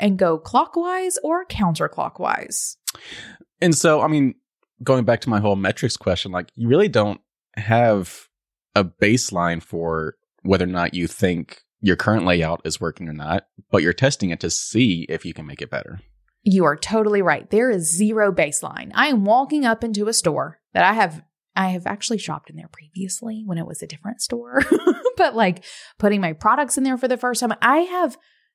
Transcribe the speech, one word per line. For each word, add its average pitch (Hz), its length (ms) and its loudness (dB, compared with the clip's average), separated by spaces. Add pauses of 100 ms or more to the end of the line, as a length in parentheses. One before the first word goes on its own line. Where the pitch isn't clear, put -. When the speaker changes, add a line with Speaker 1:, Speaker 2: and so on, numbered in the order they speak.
Speaker 1:
and 196 180 2
go 165 200 2
clockwise 349 840 -2
or 349 240 -2
counterclockwise? - 1300 -4 (840)
Speaker 2:
And 170 160 4
so, 156 240 4
I 143 80 2
mean, 139 260 2 (480)
going 127 220 2
back 113 160 2
to - 80 -6
my 107 100 2
whole 104 160 2
metrics 98 420 -2
question, 92 360 -2
like, 90 240 -6
you 117 100 -2
really 175 220 4
don't 107 320 0 (340)
have 107 720 2 (460)
a 101 100 4
baseline 87 800 0
for 82 540 -6 (260)
whether 92 220 2
or 90 40 0
not 87 260 -2
you 87 120 -2
think 85 560 -4 (180)
your 90 160 4
current 104 280 0
layout 85 400 0
is 80 160 -8
working 82 280 -8
or 76 40 -8
not, 76 340 -6 (240)
but 95 120 2
you're 87 100 2
testing 131 380 0
it 82 100 -6
to 85 100 -4
see 107 580 0
if - 160 -6
you 82 100 -12
can 78 120 -14
make 69 160 -16
it - 80 -12
better. 82 300 -10 (420)
Speaker 1:
You 190 220 4
are 151 120 4
totally 208 460 0
right. 156 280 -2
There 240 200 2
is 165 260 -2
zero 214 360 2
baseline. - 600 -4
I 262 140 2
am 226 160 2
walking 269 400 2
up 226 180 0
into 208 260 -2
a 233 40 0
store 151 480 -2 (120)
that 175 120 2
I 196 80 4
have, 180 300 0 (340)
I 190 120 0
have 180 180 -4
actually 202 320 -4
shopped 156 320 -10
in 156 60 -20
there 165 140 -18
previously 190 760 -12
when 175 120 -4
it 165 80 -6
was - 160 -14
a - 40 -10
different 202 340 -12
store, 240 420 -2 (280)
<laughs> 494 260 0
but, 294 180 2
like, 190 300 0 (340)
putting 208 220 2
my 170 120 0
products 233 440 0
in 269 80 0
there 262 140 0
for 254 100 0
the 254 80 0
first 247 240 -4
time, 226 220 -2
I 262 180 4
have 359 380 -2 (360)